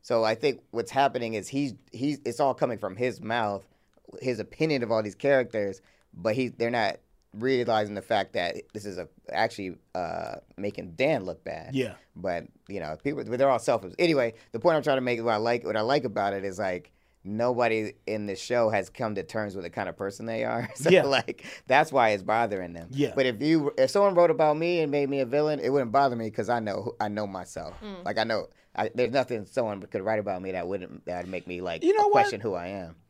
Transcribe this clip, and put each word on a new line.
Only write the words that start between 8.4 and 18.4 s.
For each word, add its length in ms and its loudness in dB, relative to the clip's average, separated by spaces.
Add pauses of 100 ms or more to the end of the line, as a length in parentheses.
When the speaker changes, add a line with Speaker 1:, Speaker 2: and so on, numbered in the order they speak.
Speaker 1:
this 120 -8
is 120 -8
a, 100 -8 (240)
actually, 440 -2 (200)
uh, 400 -6 (220)
making 380 -6
Dan 280 2
look 200 -8
bad. 320 -10
Speaker 2:
Yeah. 180 -2 (220)
Speaker 1:
But, 300 -4 (220)
you 120 -8
know, 240 -6
people, 200 -4
but 140 -4
they're 120 4
all 100 4
selfish. 400 0
Anyway, 340 2 (180)
the 80 -6
point 160 4
I'm 80 0
trying 140 2
to 40 0
make, 220 0
what 100 2
I 40 4
like, 260 2
what 140 -2
I 40 2
like 220 2
about 300 0
it 100 -4
is, 160 -6
like, 320 -4 (320)
nobody 680 0 (140)
in 180 -2
this 160 -6